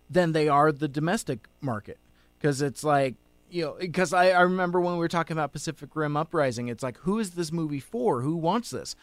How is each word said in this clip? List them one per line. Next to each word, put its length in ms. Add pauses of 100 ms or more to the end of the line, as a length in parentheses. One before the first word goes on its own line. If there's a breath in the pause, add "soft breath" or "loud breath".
than 240
they 140
are 240
the 160
domestic 600 (140)
market. 360 (440)
'Cause 200
it's 220
like, 320 (340)
you 140
know, 140 (160)
'cause 200
I, 180
I 100
remember 400
when 120
we 60
were 80
talking 280
about 180
Pacific 420
Rim 220
Uprising, 500
it's 160
like, 160
who 180
is 140
this 200
movie 280
for? 420
Who 140
wants 340
this? 340